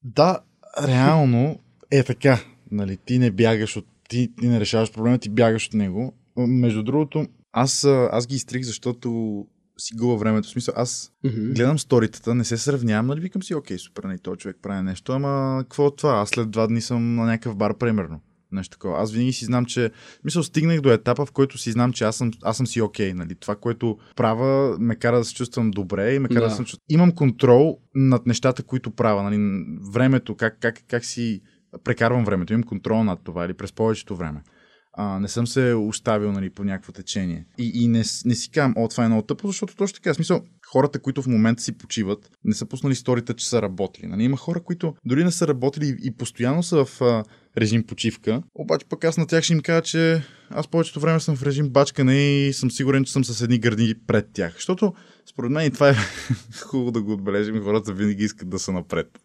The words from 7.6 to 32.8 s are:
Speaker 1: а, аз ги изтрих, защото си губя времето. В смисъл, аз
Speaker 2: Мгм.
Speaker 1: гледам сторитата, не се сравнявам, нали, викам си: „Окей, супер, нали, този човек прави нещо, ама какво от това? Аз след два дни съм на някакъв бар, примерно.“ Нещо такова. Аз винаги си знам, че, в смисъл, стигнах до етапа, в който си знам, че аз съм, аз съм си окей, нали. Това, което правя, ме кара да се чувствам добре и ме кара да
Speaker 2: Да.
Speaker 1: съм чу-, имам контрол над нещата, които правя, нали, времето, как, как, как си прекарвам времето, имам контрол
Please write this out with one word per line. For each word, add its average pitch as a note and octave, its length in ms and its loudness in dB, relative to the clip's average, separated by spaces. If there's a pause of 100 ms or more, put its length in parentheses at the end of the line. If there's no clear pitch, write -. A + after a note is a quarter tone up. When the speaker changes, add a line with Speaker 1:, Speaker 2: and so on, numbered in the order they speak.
Speaker 1:
а, C3+ 280 4
аз A#2+ 140 -2
ги C3 100 -8
изтрих, B2+ 280 -6
защото A#2 800 -6 (340)
си - 180 -12
губя A#2+ 200 0
времето. G#2+ 320 0
В - 20 -18
смисъл, - 260 -6
аз - 360 -6 (120)
Speaker 2:
Мгм. A2+ 280 -2
Speaker 1:
гледам C3 260 2
сторитата, A2+ 560 0
не A#2+ 100 2
се A#2+ 120 -4
сравнявам, A#2 500 0
нали, D3 140 -4
викам F#3 220 -6
си: F#3 120 -8
„Окей, A#2+ 240 -8
супер, - 260 -16
нали, F#2+ 140 -6
този F2+ 200 -10
човек F#2+ 240 -12
прави G2 200 -6
нещо, F#2+ 300 -6
ама C3+ 500 -2
какво C#3+ 240 0
от C#3+ 100 0
това? D3 160 0
Аз G#2 160 2
след A2+ 220 -2
два A2 160 0
дни A2+ 140 0
съм A#2 340 -2
на A#2 100 0
някакъв A2+ 320 -2
бар, G#2 220 0
примерно.“ F#2+ 420 -2 (320)
Нещо F#2+ 180 -8
такова. F2 320 -6
Аз G#2+ 100 -4
винаги B2 200 0
си A#2+ 120 -8
знам, B2 200 0
че, A#2+ 240 -2 (300)
в - 40 -20
смисъл, D#3 200 -2
стигнах D#3+ 380 0
до C3+ 120 6
етапа, B2 340 2
в - 60 -18
който C3+ 260 0
си - 140 -6
знам, A#2+ 200 2
че A#2 120 -2
аз G#2+ 120 0
съм, A#2+ 140 0 (120)
аз A2+ 140 -2
съм C3 100 0
си - 140 -2
окей, G#2 340 -2
нали. F2 200 -8
Това, G#2 220 -6
което A2+ 420 -2 (180)
правя, B2 640 2
ме A2+ 180 0
кара A#2+ 220 2
да A#2 60 2
се - 100 -10
чувствам A#2+ 360 -2
добре G2 440 -2
и C#3 40 0
ме C3 100 0
кара A#2+ 120 4
да A2+ 80 2
Speaker 2:
Да. G#2+ 60 0
Speaker 1:
съм A#2+ 100 -4
чу-, - 140 -14 (100)
имам E3+ 240 6
контрол C3+ 680 6 (160)
над C3 320 4
нещата, B2 360 0
които A2+ 280 -6
правя, G#2+ 320 2
нали, G2+ 420 -2 (280)
времето, B2 420 2
как, A2 260 -2
как, A#2 280 -2
как A#2 160 -2
си A2+ 380 -6 (420)
прекарвам A#2+ 400 2
времето, G2 280 0
имам A#2 100 2
контрол A2 420 -2